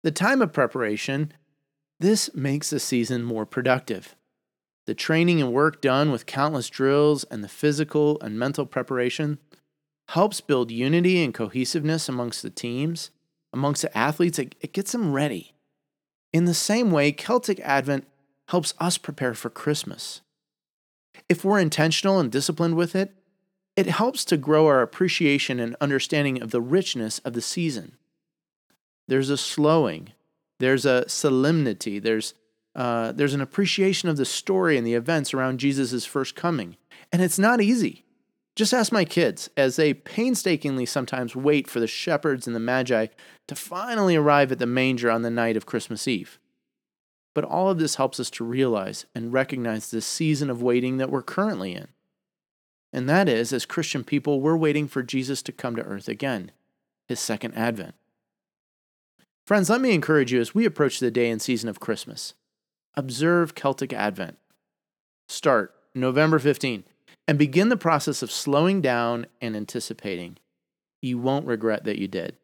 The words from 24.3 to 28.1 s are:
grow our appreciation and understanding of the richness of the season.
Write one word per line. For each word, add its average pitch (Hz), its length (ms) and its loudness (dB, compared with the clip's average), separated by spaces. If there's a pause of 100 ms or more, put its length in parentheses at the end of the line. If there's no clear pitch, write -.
grow 151 320 4
our 135 120 6
appreciation 143 760 0
and 117 220 -4
understanding 143 600 0
of 117 120 -8
the 120 100 0
richness 127 560 -2
of 127 140 -8
the 117 100 -4
season. 143 540 -6 (1120)